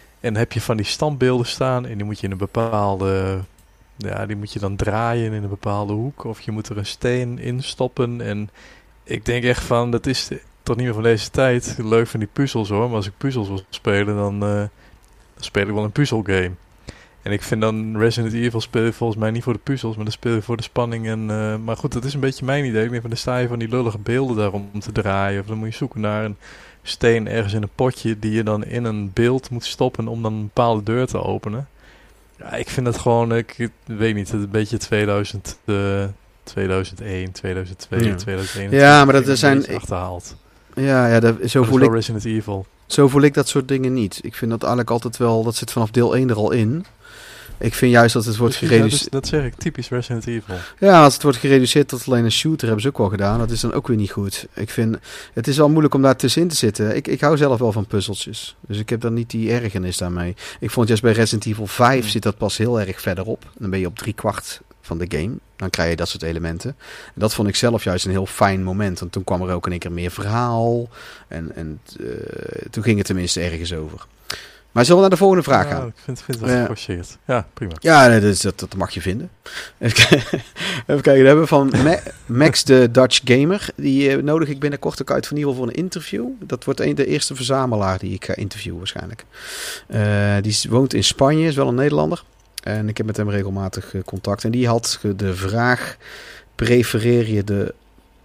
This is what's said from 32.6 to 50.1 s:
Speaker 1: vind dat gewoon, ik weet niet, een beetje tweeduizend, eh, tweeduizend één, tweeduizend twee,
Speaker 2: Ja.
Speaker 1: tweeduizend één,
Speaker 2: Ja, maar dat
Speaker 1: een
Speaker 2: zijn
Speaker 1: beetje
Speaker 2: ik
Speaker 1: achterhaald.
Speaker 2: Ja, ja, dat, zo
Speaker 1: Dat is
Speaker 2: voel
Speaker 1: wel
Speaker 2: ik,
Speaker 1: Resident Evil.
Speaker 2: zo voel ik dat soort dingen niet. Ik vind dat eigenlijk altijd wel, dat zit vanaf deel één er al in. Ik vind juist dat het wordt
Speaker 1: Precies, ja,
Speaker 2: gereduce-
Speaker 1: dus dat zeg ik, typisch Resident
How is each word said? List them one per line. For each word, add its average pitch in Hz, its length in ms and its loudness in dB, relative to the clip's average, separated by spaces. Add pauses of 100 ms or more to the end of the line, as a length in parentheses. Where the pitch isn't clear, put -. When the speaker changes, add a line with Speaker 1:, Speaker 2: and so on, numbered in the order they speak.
Speaker 1:
vind 127 160 -2
dat 117 120 0
gewoon, 117 380 2
ik 117 340 -4 (160)
weet 110 300 0
niet, 101 160 -4
een 101 180 -4
beetje 107 280 -2
tweeduizend, 101 880 -2
eh, 98 380 -2 (400)
tweeduizend 92 580 -4
één, 92 300 -6
tweeduizend 92 480 -8
twee, 117 240 -2
Speaker 2:
Ja. 104 120 0
Speaker 1:
tweeduizend 95 440 -6 (120)
één, 139 80 4
Speaker 2:
Ja, 143 260 10
maar 135 80 6
dat 131 140 4
Speaker 1:
een 135 100 2
Speaker 2:
zijn 139 200 4
Speaker 1:
beetje - 160 -2
Speaker 2:
ik 95 60 -2
Speaker 1:
achterhaald. 90 560 -8 (380)
Speaker 2:
Ja, 131 340 4
ja, 117 120 6
dat, 117 140 6
zo 120 60 -8
Speaker 1:
Dat - 60 -6
is 123 80 -2
Speaker 2:
voel 131 260 6
Speaker 1:
wel 131 80 8
Speaker 2:
ik, 113 60 2
Speaker 1:
Resident 113 320 -2
Evil. 104 400 -4 (200)
Speaker 2:
zo 143 220 4
voel 139 140 4
ik 143 120 6
dat 143 140 0
soort 131 200 -2
dingen 131 260 0
niet. 110 280 -2
Ik - 140 -10
vind 113 160 -4
dat 113 100 -4
eigenlijk 117 300 0
altijd 117 260 -2
wel, 117 260 2
dat 113 120 -2
zit - 160 -8
vanaf 113 200 -2
deel 120 240 4
één 127 140 2
er 113 60 0
al 104 160 0
in. 120 340 0 (720)
Ik 117 160 -4
vind 127 180 4
juist 117 220 8
dat 113 120 0
het 110 120 -4
wordt 117 200 2
Speaker 1:
Precies, 170 120 -2
ja, 120 140 6
Speaker 2:
gereduce- 113 200 0
Speaker 1:
dus - 80 -10
dat 135 160 -4
zeg 147 180 0
ik, 120 100 -6
typisch - 340 -6
Resident 123 380 -4